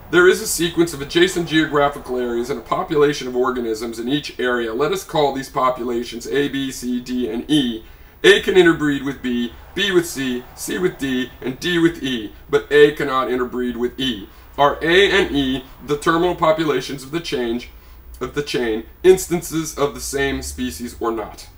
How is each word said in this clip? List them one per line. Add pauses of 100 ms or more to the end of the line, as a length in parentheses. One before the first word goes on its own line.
There
is
a
sequence
of
adjacent
geographical
areas
and
a
population
of
organisms
in
each
area.
Let
us
call
these
populations
A,
B,
C,
D,
and
E. (400)
A
can
interbreed
with
B, (240)
B
with
C, (100)
C
with
D, (120)
and
D
with
E, (180)
but
A
cannot
interbreed
with
E. (280)
Are
A
and
E, (200)
the
terminal
populations
of
the
change, (520)
of
the
chain, (180)
instances
of
the
same
species
or
not?